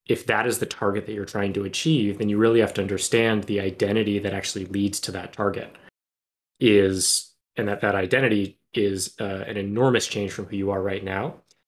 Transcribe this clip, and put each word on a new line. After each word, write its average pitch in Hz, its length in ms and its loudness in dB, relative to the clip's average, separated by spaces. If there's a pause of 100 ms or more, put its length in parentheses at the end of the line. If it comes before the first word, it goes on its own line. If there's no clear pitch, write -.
if - 200 -2
that 110 200 0
is 113 120 -2
the 107 60 -4
target 101 400 -4
that 110 80 -10
you're 104 120 -6
trying 101 280 -4
to 98 120 -2
achieve, 104 520 0
then 107 120 -2
you 104 80 0
really 113 240 6
have 101 140 2
to 101 60 -2
understand 104 640 0
the 101 160 -2
identity 101 600 0
that 101 140 -4
actually 98 320 -6
leads 98 360 -2
to - 100 -8
that 92 220 -10
target - 420 -4 (840)
is, 98 720 4 (240)
and 107 100 -2
that 101 140 -4
that 101 140 2
identity 101 600 0 (160)
is, 98 460 -2
uh, 98 280 -6
an 107 100 -8
enormous 110 500 2
change 101 240 -4
from 104 140 -8
who 101 100 -10
you 98 160 -2
are 98 100 -2
right 98 220 -4
now. 98 320 -4 (320)